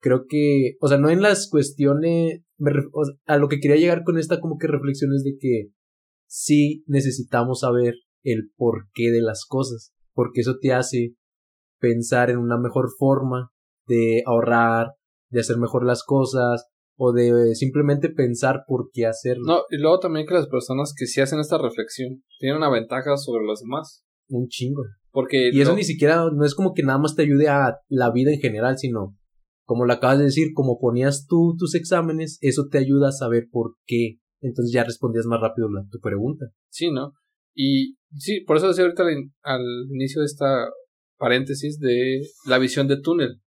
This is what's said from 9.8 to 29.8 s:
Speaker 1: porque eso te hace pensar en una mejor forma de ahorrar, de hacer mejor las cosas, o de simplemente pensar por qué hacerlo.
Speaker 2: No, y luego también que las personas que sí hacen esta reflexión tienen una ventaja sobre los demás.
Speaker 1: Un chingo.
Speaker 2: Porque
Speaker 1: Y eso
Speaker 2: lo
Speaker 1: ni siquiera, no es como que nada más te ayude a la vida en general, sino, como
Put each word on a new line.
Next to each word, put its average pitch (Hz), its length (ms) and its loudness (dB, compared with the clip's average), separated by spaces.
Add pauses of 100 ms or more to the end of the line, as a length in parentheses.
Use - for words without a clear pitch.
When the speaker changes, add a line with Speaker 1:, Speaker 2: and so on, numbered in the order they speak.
Speaker 1:
porque 120 280 -2
eso 127 180 0
te 131 140 0
hace 120 400 -2 (680)
pensar 120 500 2
en 123 80 0
una 120 200 -2
mejor 123 400 -2
forma 131 540 0 (360)
de 117 380 2
ahorrar, 117 600 2 (420)
de 123 120 0
hacer 117 160 -2
mejor 120 280 -2
las 120 180 0
cosas, 127 640 0 (320)
o 123 140 2
de 120 400 4
simplemente 143 560 0
pensar 131 560 -2
por 123 260 -4
qué 117 140 -2
hacerlo. 120 400 -4
Speaker 2:
No, 165 240 2
y 156 80 -6
luego 160 220 4
también 156 260 -4
que 175 80 -4
las 160 140 2
personas 135 500 -4
que 127 80 -6
sí - 160 -2
hacen 139 180 0
esta 151 200 -2
reflexión 127 640 -6 (160)
tienen 135 180 -2
una 151 140 0
ventaja 127 460 -2
sobre 120 280 -4
los 107 160 -4
demás. 135 420 -10 (260)
Speaker 1:
Un 127 180 -4
chingo. 135 340 -6 (300)
Speaker 2:
Porque 127 420 0
Speaker 1:
Y 135 80 4
eso 147 100 4
Speaker 2:
lo 196 60 2
Speaker 1:
ni 208 60 -2
siquiera, 165 500 2
no 147 100 0
es 143 120 0
como 190 180 0
que 165 100 -2
nada 135 140 0
más 147 180 0
te 160 60 0
ayude 143 280 4
a 139 260 2 (120)
la 123 240 0
vida 127 220 2
en 143 60 -2
general, 120 400 -2
sino, 104 360 -6 (500)
como 123 200 0